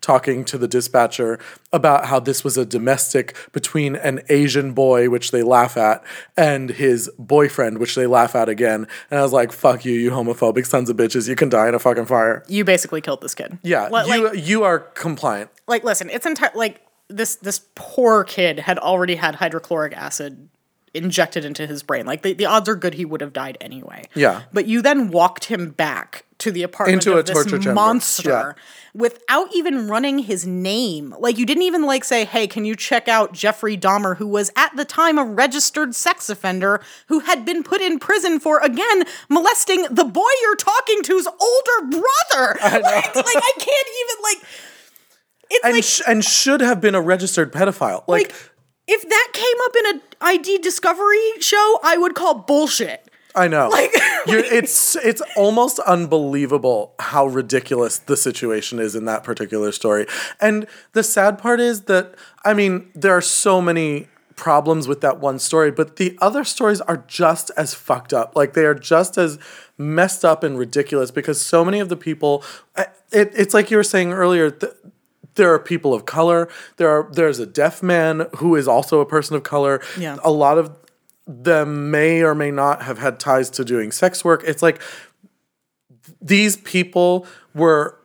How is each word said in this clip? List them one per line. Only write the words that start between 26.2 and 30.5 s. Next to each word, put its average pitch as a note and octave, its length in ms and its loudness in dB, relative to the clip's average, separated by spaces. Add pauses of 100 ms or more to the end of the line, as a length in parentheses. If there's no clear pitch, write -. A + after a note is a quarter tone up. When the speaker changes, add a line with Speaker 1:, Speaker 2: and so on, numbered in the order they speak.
Speaker 2:
to - 140 -6
the F3 120 -6
apartment F#3 420 0
Speaker 1:
Into F#3+ 80 2
Speaker 2:
of E3+ 60 6
Speaker 1:
a D#3+ 40 0
Speaker 2:
this E3 120 -4
Speaker 1:
torture D#3+ 240 0
chamber. G3 140 -2
Speaker 2:
monster E3+ 840 0
Speaker 1:
Yeah. - 60 -20 (300)
Speaker 2:
without A#3+ 600 -2
even C#4 340 -2
running C4+ 320 -2
his G3 280 -6
name. F#3 720 -4